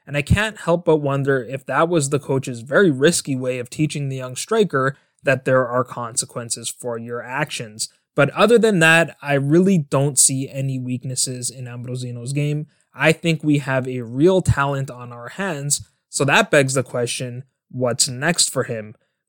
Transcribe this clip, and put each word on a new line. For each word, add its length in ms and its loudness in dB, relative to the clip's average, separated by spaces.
and 120 -6
I 60 0
can't 340 0
help 280 0
but 120 4
wonder 460 0
if 240 -8
that 220 0
was 200 2
the 100 0
coach's 420 -4
very 280 4
risky 460 2
way 240 -4
of 100 -10
teaching 400 -2
the 60 -6
young 200 -10
striker 600 0
that 240 0
there 220 4
are 160 0
consequences 840 -8
for 280 -8
your 240 -8
actions. 680 -6
But 160 4
other 260 6
than 220 4
that, 420 6
I 120 -2
really 440 4
don't 400 0
see 320 0
any 300 -4
weaknesses 720 -6
in 140 -14
Ambrosino's 680 -10
game. 320 -2
I 180 2
think 320 -2
we 160 2
have 280 -2
a 140 -6
real 400 2
talent 480 0
on 240 -14
our 160 -14
hands, 580 -6
so 160 -2
that 240 4
begs 240 4
the 100 0
question, 600 -6
what's 380 -2
next 420 0
for 140 -2
him? 320 -10